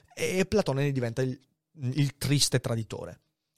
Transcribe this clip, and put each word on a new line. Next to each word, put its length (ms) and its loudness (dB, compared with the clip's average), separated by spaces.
e 320 0
Platone 380 2
ne 80 2
diventa 280 -2
il, 180 -2
il 340 0
triste 440 2
traditore. 600 -6